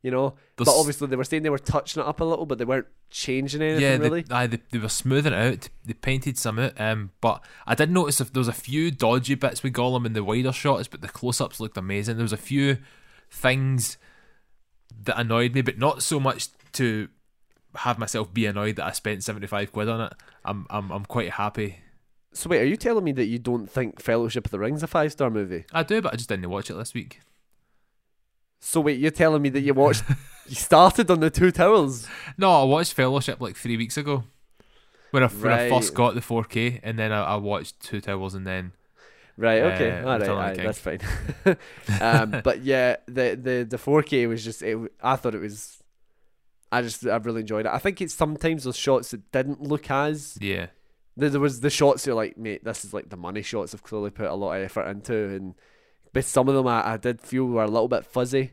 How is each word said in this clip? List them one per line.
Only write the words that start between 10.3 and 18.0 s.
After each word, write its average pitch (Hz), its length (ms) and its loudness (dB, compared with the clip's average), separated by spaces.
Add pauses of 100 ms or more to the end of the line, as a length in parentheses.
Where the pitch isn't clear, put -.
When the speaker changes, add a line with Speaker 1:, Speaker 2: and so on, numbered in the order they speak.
Speaker 2:
shots, 127 340 0
but - 140 -16
the 104 80 -12
close-ups - 500 -4
looked 110 180 -8
amazing. 101 380 -4
There 117 80 -2
was 110 80 -2
a 107 60 -4
few 139 400 0 (520)
things 131 680 0 (1040)
that 123 160 -4
annoyed 117 340 2
me, 135 80 2
but 110 160 -2
not 127 260 2
so 151 180 0
much 135 260 -2 (260)
to 113 360 0 (680)
have 123 220 -2
myself 107 360 -4